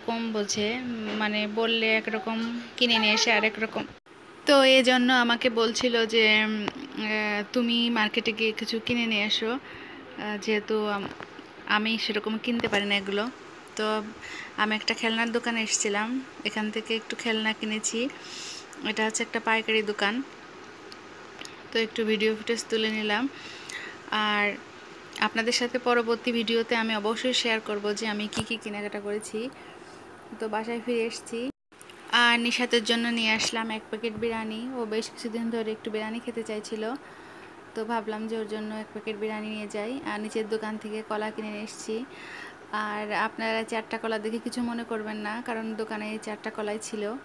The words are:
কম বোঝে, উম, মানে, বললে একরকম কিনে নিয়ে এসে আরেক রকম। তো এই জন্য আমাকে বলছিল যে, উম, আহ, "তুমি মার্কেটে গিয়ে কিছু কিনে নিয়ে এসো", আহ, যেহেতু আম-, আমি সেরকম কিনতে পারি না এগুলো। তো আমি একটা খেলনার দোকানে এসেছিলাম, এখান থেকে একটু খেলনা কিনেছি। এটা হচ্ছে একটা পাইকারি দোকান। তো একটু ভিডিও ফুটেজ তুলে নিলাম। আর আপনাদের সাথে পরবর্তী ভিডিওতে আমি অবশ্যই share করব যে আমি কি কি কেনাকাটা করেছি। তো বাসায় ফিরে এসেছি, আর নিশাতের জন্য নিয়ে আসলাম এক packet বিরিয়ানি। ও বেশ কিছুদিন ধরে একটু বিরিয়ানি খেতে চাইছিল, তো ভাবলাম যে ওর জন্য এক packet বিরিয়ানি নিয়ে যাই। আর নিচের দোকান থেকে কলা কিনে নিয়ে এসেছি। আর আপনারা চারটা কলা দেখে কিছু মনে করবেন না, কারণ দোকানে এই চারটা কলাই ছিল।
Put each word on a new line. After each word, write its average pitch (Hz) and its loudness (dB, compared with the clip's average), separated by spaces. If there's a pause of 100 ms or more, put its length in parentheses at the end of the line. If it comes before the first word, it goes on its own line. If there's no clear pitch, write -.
কম 226 -2
বোঝে, 208 0
উম, 233 -4
মানে, 214 2
বললে 226 4
একরকম 226 -2 (180)
কিনে 233 6
নিয়ে 214 6
এসে 220 6
আরেক 214 4
রকম। 214 -2 (600)
তো 277 10
এই 262 10
জন্য 254 8
আমাকে 240 6
বলছিল 233 4
যে, 214 8
উম, 214 0 (300)
আহ, 214 -2 (500)
"তুমি 233 4
মার্কেটে 220 2
গিয়ে 214 2
কিছু 226 -4
কিনে 240 2
নিয়ে 214 2
এসো", 220 0
আহ, - -8
যেহেতু 214 0
আম-, 202 -2 (600)
আমি 214 4
সেরকম 214 -2
কিনতে 233 0
পারি 202 2
না 202 2
এগুলো। 202 0 (460)
তো 214 0 (540)
আমি 214 4
একটা 214 0
খেলনার 226 2
দোকানে 233 0
এসেছিলাম, 220 0 (220)
এখান 214 0
থেকে 220 -2
একটু 220 -4
খেলনা 220 0
কিনেছি। 220 -2 (800)
এটা 214 2
হচ্ছে 220 0
একটা 220 -2
পাইকারি 220 4
দোকান। 208 0 (1500)
তো 226 2
একটু 220 0
ভিডিও 220 4
ফুটেজ 220 -2
তুলে 220 2
নিলাম। 214 0 (840)
আর 208 4 (680)
আপনাদের 226 2
সাথে 247 2
পরবর্তী 240 2
ভিডিওতে 226 2
আমি 226 2
অবশ্যই 220 2
share 226 2
করব 208 -2
যে 220 -2
আমি 208 -2
কি 220 -2
কি 220 -4
কেনাকাটা 208 -6
করেছি। 214 -4 (880)
তো 220 -4
বাসায় 220 -2
ফিরে 233 2
এসেছি, 233 -4 (600)
আর 233 8
নিশাতের 240 4
জন্য 233 2
নিয়ে 226 2
আসলাম 220 0
এক 220 -4
packet 220 -4
বিরিয়ানি। 220 -4
ও 233 -2
বেশ 220 -2
কিছুদিন 226 -4
ধরে 226 0
একটু 220 -6
বিরিয়ানি 214 -4
খেতে 233 -6
চাইছিল, 214 -4 (840)
তো 220 -2
ভাবলাম 220 -2
যে 226 -4
ওর 214 -4
জন্য 214 -6
এক 214 -8
packet 214 -6
বিরিয়ানি 214 -4
নিয়ে 214 -6
যাই। 214 -4
আর 208 -4
নিচের 214 -4
দোকান 220 -2
থেকে 214 -8
কলা 214 -2
কিনে 214 -6
নিয়ে 208 -6
এসেছি। 220 -6 (640)
আর 214 -2
আপনারা 220 0
চারটা 220 -4
কলা 220 -2
দেখে 220 -2
কিছু 247 -4
মনে 233 -2
করবেন 214 -4
না, 214 -6
কারণ 220 -4
দোকানে 214 -4
এই 220 -6
চারটা 214 -6
কলাই 208 -4
ছিল। 214 -4 (120)